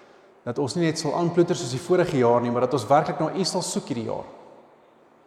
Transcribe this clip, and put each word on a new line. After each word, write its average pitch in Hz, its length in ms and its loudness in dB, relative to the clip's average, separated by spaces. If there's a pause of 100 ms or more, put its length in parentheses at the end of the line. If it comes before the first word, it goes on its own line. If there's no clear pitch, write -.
(500)
dat 123 120 -6
ons 131 160 -4
nie 170 100 2
net 160 120 -2
sal - 200 -4
aanploeter 170 380 2
soos - 180 -6
die 123 60 -6
vorige 175 400 2
jaar 120 200 6
nie, 120 120 -2
maar 120 120 0
dat 139 120 0
ons 107 120 -4
werklik 156 320 2
na 156 140 -2
U 185 100 -2
sal 180 200 -4
soek - 260 -6
hierdie 113 160 -6
jaar. 101 180 -8 (1000)